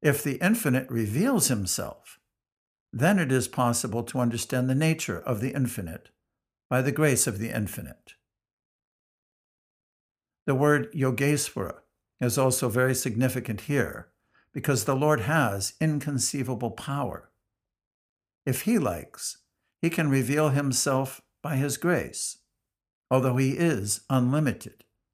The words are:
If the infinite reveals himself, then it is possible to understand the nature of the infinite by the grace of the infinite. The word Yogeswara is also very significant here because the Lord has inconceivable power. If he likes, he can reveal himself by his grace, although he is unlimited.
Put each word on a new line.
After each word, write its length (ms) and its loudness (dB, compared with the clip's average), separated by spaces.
If 220 2
the 140 -2
infinite 520 2
reveals 600 2
himself, 680 -4
then 260 4
it 120 0
is 180 2
possible 540 0
to 160 -4
understand 500 0
the 60 2
nature 440 0
of 220 -4
the 120 -2
infinite 580 -4
by 120 2
the 120 0
grace 340 2
of 120 -4
the 100 -4
infinite. 640 -8
The 100 2
word 380 2
Yogeswara 880 -2
is 180 0
also 320 2
very 240 2
significant 680 -2
here 500 -4
because 320 0
the 100 0
Lord 260 2
has 600 0
inconceivable 880 -2
power. 640 -8
If 160 0
he 160 2
likes, 600 -4
he 80 2
can 180 0
reveal 420 2
himself 720 0
by 140 -4
his 220 0
grace, 600 -2
although 280 2
he 200 0
is 500 0
unlimited. 800 0